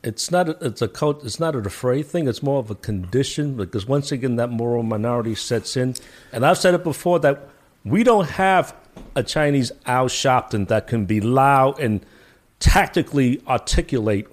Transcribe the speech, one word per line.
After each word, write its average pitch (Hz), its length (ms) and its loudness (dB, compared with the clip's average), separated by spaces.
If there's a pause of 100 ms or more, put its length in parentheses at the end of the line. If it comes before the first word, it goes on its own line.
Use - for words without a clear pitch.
It's - 280 -6
not 180 180 2
a, 156 120 -4
it's 120 220 -4
a 110 60 -2
cult-, 147 360 -4
it's 120 160 -8
not 160 140 -2
an 117 120 -4
afraid 131 400 -2
thing. 160 220 -2
It's 113 140 -4
more 139 160 0
of 110 120 -6
a 107 40 -6
condition 123 800 -4
because 101 300 -6
once 143 260 -2
again, 123 240 -2
that 120 140 -2
moral 117 320 -2
minority 113 520 -2
sets - 420 -4
in. 127 180 -2 (380)
And 123 140 0
I've 175 120 4
said 180 160 4
it 175 100 -2
before 175 360 0
that 143 280 0 (360)
we 170 200 2
don't 208 260 4
have 190 440 2 (400)
a 131 80 0
Chinese 143 500 0 (140)
Al 127 200 2
Sharpton 123 600 0
that 110 180 0
can 110 200 -2
be 107 140 0
loud 135 600 4
and 107 240 -2 (540)
tactically 143 880 2
articulate 110 880 0